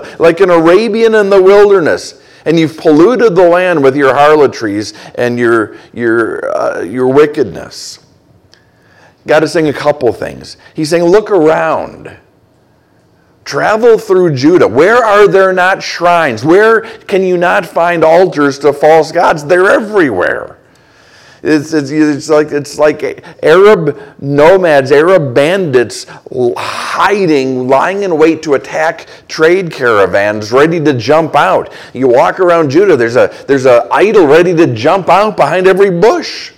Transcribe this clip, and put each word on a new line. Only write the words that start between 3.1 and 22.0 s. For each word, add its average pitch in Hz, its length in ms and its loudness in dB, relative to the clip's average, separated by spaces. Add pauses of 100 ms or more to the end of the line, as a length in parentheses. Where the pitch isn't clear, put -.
the 180 120 4
land 175 360 0
with 135 120 2
your 135 200 2
harlotries 120 800 0 (180)
and 120 240 -4
your, 117 380 -2 (180)
your, 113 640 -4
uh, - 240 -6
your 127 260 -4
wickedness." 135 920 -2 (1300)
God 151 160 2
is 143 80 -4
saying 160 160 0
a 135 60 -2
couple 139 380 -2
things. - 460 -14 (160)
He's 156 160 -6
saying, 175 140 0
"Look 208 260 2
around. 160 880 -2 (1300)
Travel 208 540 0
through 180 340 0
Judah. 139 340 2
Where 190 380 2
are 208 220 4
there 190 260 2
not 185 300 -2
shrines? 165 600 -2
Where 208 380 2
can - 400 -6
you 180 160 -2
not 185 260 0
find 170 400 -2
altars 156 560 2
to 147 140 2
false 156 380 2
gods? 170 320 -2
They're 180 260 0
everywhere." 170 880 -2 (840)
It's, 151 300 -2
it's, 143 160 -4
it's 151 400 -2